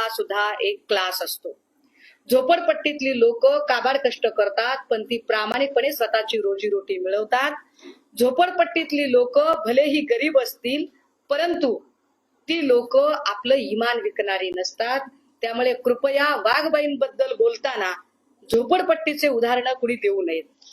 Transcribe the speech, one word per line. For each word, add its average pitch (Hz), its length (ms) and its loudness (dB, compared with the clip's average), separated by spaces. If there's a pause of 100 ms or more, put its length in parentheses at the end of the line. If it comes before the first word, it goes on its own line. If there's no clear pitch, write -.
सुद्धा 208 520 -2
एक 202 260 -2
क्लास 185 340 -2
असतो. - 380 -10 (720)
झोपडपट्टीतली 294 880 0
लोक 233 260 4
काबाड 269 600 2
कष्ट 240 220 0
करतात, 220 500 0 (120)
पण 220 140 -2
ती 233 140 -4
प्रामाणिकपणे 240 720 0
स्वतःची 220 460 -2
रोजीरोटी 196 600 -2
मिळवतात. 214 540 -2 (680)
झोपडपट्टीतली 294 920 0
लोक 247 280 4
भलेही 294 640 2
गरीब 285 380 0
असतील, 262 460 -4 (440)
परंतु 285 480 0 (720)
ती 320 180 -2
लोक 247 300 2
आपलं 587 580 0
इमान 240 460 -2
विकणारी 196 560 -4
नसतात. 233 420 -4 (420)
त्यामुळे 240 320 -2
कृपया 277 600 0
वाघबाईंबद्दल 269 1000 0
बोलताना 233 540 0 (600)
झोपडपट्टीचे 311 760 2
उदाहरणं 247 460 2
कुणी 247 220 -2
देऊ 196 260 0
नयेत. 165 220 -4 (300)